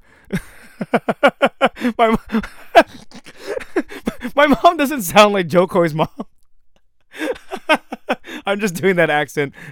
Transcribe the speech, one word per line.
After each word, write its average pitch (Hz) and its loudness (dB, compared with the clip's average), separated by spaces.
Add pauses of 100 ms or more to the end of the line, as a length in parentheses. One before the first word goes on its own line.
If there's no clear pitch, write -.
(320)
<laughs> - -4 (1600)
my 226 2
mo-, 220 -4 (340)
<laughs> - -4
my 294 4
mom 320 4
doesn't 285 -2
sound 202 4
like 185 -2
Jo 175 2
Koy's 170 0
mom. 156 0 (1080)
<laughs> - -8
I'm 208 -4
just 196 -4
doing 180 0
that 165 2
accent 147 -2 (180)